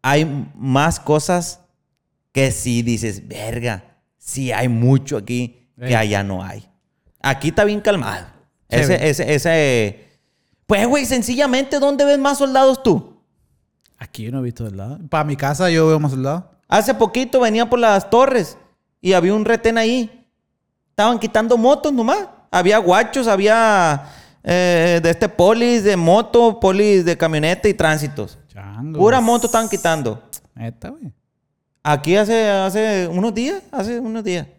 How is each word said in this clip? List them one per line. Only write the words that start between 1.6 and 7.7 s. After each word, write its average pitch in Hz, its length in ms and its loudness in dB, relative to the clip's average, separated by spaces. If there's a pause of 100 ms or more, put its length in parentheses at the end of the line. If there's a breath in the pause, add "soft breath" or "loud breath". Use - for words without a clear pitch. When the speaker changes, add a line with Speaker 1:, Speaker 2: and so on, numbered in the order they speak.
Speaker 1:
que 135 200 0
sí 120 300 -4
dices, 113 460 -4
"Verga, 113 560 -8 (340)
sí 131 340 -8
hay 120 160 -2
mucho 131 480 2
aquí 120 520 -8 (100)
que 123 100 -12
Speaker 2:
Ey. 123 60 0
Speaker 1:
allá 104 280 0
no 95 200 -6
hay". 98 260 -16 (540)
Aquí 139 260 -4
está 208 160 0
bien 208 160 0